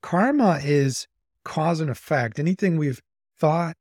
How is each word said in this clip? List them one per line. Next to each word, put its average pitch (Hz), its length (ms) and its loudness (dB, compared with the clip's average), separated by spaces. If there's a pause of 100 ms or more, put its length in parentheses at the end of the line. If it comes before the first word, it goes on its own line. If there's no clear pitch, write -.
Karma 208 600 2
is 139 460 0 (380)
cause 160 340 -2
and 156 100 -2
effect. 123 500 -4
Anything 180 380 0
we've 143 240 -2 (360)
thought 160 440 0